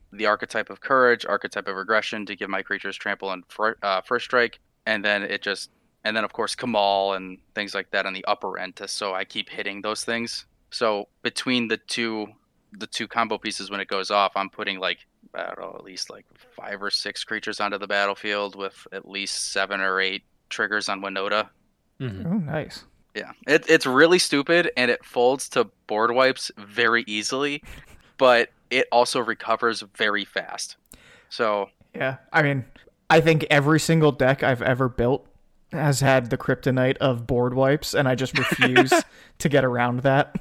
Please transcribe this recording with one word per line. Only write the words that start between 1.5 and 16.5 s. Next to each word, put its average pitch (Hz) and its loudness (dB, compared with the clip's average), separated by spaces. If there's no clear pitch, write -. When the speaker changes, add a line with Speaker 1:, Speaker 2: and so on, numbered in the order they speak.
Speaker 1:
of 95 -6
aggression 107 -2
to 101 -10
give 98 -8
my 98 -2
creatures 98 -6
trample 98 -6
and 90 -10
fir-, 110 -2
uh, 95 0
first 120 -4
strike, 120 0
and 107 -2
then 104 0
it 98 -6
just, - -6
and 110 -2
then 110 -2
of - -8
course 104 -4
Kamal 101 0
and 92 -10
things 101 -6
like 98 -8
that 98 -2
on 95 -6
the 92 -10
upper 98 -4
end 92 -10
to, 98 -12
so 98 -6
I 95 -4
keep - -12
hitting 101 -10
those 107 -6
things. 117 -6
So 107 -2
between 123 -2
the 113 -2
two, 110 -6
the 104 -14
two - -8
combo 117 -2
pieces 101 -8
when 101 -6
it 95 -8
goes 98 -4
off, 101 2
I'm 98 -2
putting, 98 -8
like, 90 -4
I 87 -8
don't 92 -16
know, 90 -14
at - -20
least, 92 -12
like, 104 -18